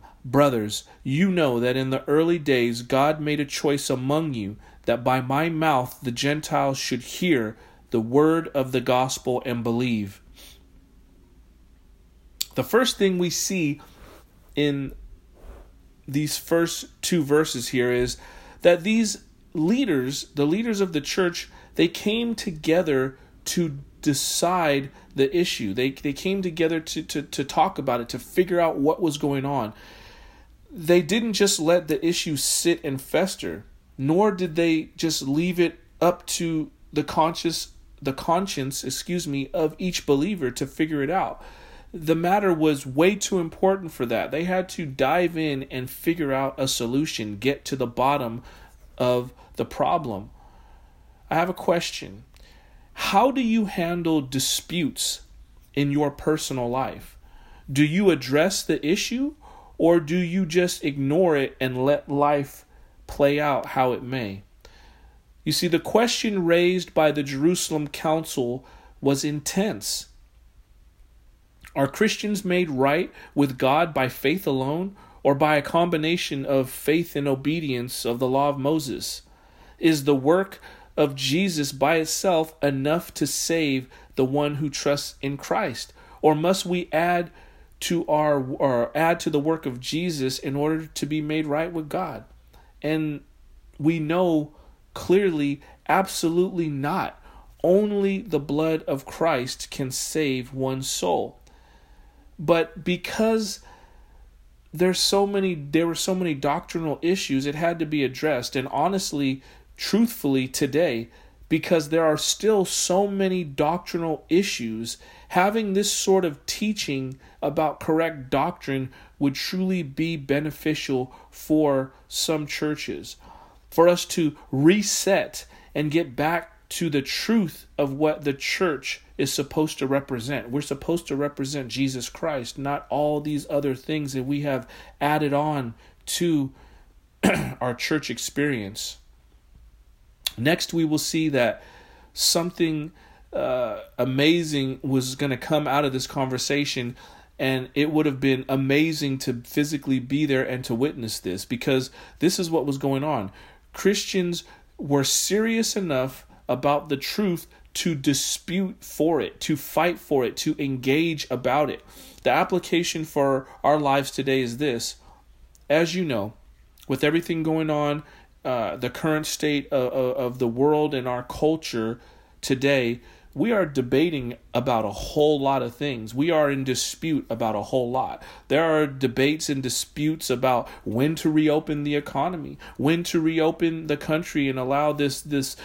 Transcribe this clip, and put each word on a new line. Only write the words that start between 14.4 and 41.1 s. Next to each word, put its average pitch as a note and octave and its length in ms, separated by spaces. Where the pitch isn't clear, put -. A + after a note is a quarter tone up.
in C#3 380
these D3 320
first - 480
two F3 200
verses C#3+ 460
here B2 220
is B2 260
that F3 200
these G#3+ 360
leaders, D#3+ 800
the C#3+ 140
leaders G#3 340
of F#3 100
the D#3 80
church, F3 500
they E3+ 120
came A3+ 460
together D3+ 880
to D#3+ 320
decide D3 800
the C3+ 200
issue. D3+ 380
They, B2+ 180
they C#3+ 220
came F#3+ 280
together E3 380
to, D#3 240
to, - 200
to - 200
talk - 340
about B2 220
it, A#2 80
to B2+ 120
figure F3 420
out D#3+ 160
what D3 240
was D3+ 160
going C#3 260
on. C3 300
They F3 300
didn't G#3+ 320
just G3 260
let E3 300
the D3+ 160
issue E3+ 320
sit E3+ 480
and C3+ 160
fester, - 640
nor E3+ 340
did F3+ 240
they D#3+ 400
just D#3+ 280
leave E3+ 360
it E3+ 180
up F3 280
to D#3+ 440
the D3 100
conscious, E3 680
the C3+ 120
conscience, E3 720
excuse F3 420
me, C#3 260
of D#3 240
each F3+ 280
believer C#3+ 460
to C#3 140
figure D#3 380
it C#3 60
out. E3 340